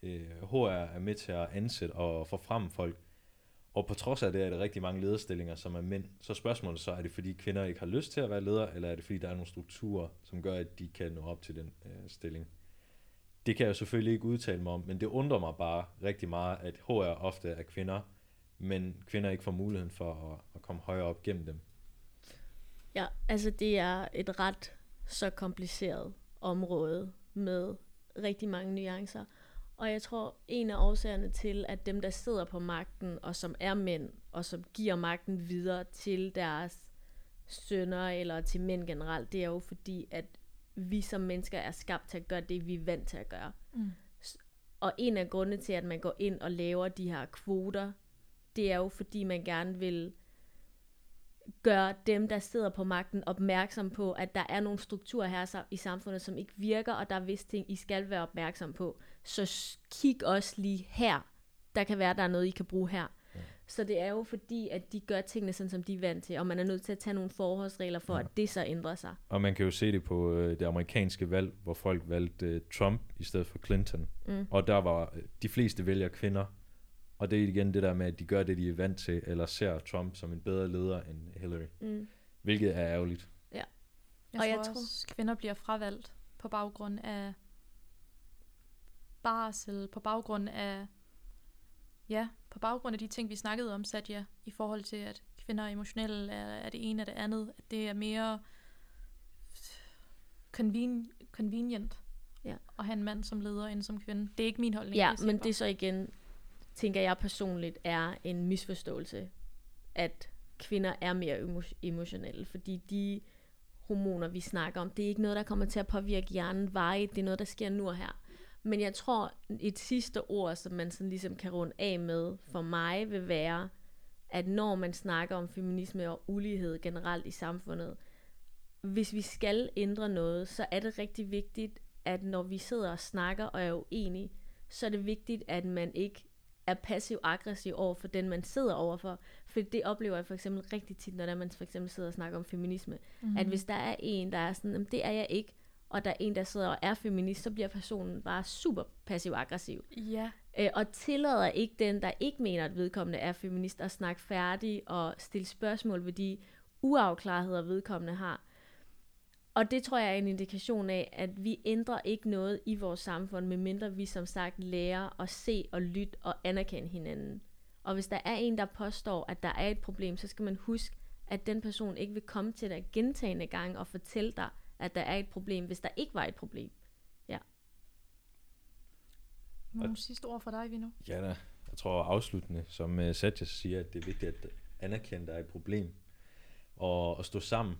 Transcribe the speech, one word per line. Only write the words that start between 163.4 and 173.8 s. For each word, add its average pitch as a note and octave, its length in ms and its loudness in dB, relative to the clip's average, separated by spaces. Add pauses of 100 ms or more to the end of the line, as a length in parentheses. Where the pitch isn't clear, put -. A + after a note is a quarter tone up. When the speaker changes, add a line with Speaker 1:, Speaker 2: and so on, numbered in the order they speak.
Speaker 2:
medmindre F#3+ 480 0
vi G3 120 -2
som F3+ 200 -2
sagt F3+ 380 -2
lærer F3+ 560 0
at F3+ 80 -2
se - 440 0
og F3+ 100 0
lytte F#3 400 -2
og F3+ 120 0 (100)
anerkende F#3 440 0
hinanden. D#3 540 -6 (400)
Og F#3+ 120 -2
hvis F#3+ 120 0
der G3+ 180 -2
er A3 100 0
en, A3+ 240 4
der G3+ 60 2
påstår, G3+ 640 -2
at F3+ 120 -4
der E3+ 100 0
er G3 160 2
et G#3+ 100 2
problem, - 380 -2
så G3+ 120 -4
skal - 160 -4
man G3 120 0
huske, - 400 -2 (320)
at G3+ 180 -4
den G#3+ 140 2
person G#3 360 -2
ikke G3+ 160 -4
vil G#3 100 -4
komme G#3+ 300 -2
til G#3 180 -4
dig F3 220 -4
gentagne G#3+ 540 2
gange F3+ 320 -2
og F#3 80 -6